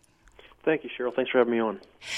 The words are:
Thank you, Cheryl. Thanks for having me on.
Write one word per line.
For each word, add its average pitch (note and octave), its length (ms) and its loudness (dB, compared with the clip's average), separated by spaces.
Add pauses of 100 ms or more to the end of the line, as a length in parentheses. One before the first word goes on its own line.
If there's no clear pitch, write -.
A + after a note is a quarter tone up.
(640)
Thank D#3+ 180 2
you, A#2+ 60 -12
Cheryl. B2 240 -4
Thanks B2+ 160 -2
for C3 80 0
having A#2+ 160 6
me A2+ 60 2
on. G#2+ 200 -2 (380)